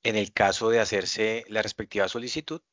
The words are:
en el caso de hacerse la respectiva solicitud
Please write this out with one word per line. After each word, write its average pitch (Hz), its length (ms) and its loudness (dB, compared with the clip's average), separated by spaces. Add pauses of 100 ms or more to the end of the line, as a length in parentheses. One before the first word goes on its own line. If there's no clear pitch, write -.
en 110 140 0
el 101 180 -2
caso 101 340 4
de 117 120 6
hacerse 110 680 -2
la 107 140 -2
respectiva 104 440 -2
solicitud 123 540 -8 (120)